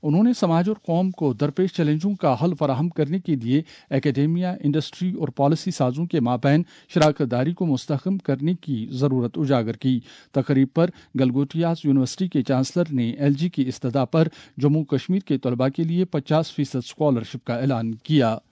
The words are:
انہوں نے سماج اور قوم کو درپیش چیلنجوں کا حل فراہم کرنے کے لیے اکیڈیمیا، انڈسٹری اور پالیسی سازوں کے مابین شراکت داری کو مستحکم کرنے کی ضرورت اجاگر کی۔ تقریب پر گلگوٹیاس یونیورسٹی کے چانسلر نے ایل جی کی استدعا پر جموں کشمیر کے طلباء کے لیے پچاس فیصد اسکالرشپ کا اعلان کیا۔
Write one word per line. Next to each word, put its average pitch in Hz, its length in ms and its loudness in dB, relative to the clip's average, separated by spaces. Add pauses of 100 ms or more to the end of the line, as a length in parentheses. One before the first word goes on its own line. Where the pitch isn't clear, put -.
انہوں 160 200 2
نے 240 100 4
سماج 175 340 2
اور 214 80 0 (100)
قوم 180 260 0
کو 147 220 -2
درپیش 143 380 -2
چیلنجوں 160 440 0
کا 143 280 2
حل 175 160 0
فراہم 135 300 0
کرنے 160 300 -2
کے 170 160 -2
لیے 127 260 0 (280)
اکیڈیمیا، 151 720 0
انڈسٹری 156 500 -2
اور 165 140 -4
پالیسی 151 440 0
سازوں 139 340 -2
کے 170 140 -2
مابین 131 440 2 (300)
شراکت 151 380 2
داری 131 220 0
کو 180 120 -4
مستحکم 151 520 -2
کرنے 147 360 -2
کی 123 380 -6
ضرورت 131 460 0
اجاگر 127 360 0
کی۔ 127 260 0 (320)
تقریب 135 420 2
پر 170 160 2 (300)
گلگوٹیاس 143 680 0
یونیورسٹی 139 420 0
کے 156 140 0
چانسلر 131 500 0
نے 120 180 0
ایل 143 240 2
جی 156 160 0
کی 135 180 -2
استدعا 127 380 -2
پر 160 220 2 (300)
جموں 147 260 2
کشمیر 147 360 -2
کے 147 180 -2
طلباء 127 300 0
کے 139 160 -2
لیے 170 220 0
پچاس 156 480 0
فیصد 147 220 -4
اسکالرشپ 123 680 -2
کا 117 100 -4
اعلان 117 400 -2
کیا۔ 117 420 2 (140)